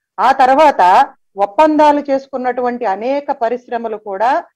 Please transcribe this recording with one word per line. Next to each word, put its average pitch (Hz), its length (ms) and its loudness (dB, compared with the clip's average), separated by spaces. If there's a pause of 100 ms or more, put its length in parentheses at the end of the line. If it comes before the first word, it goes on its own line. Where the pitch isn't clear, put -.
(200)
ఆ 233 120 2
తర్వాత 269 760 4 (280)
ఒప్పందాలు 294 720 2
చేసుకున్నటువంటి 247 760 -4
అనేక 247 440 -4
పరిశ్రమలు 233 680 -6
కూడా 214 480 -4 (120)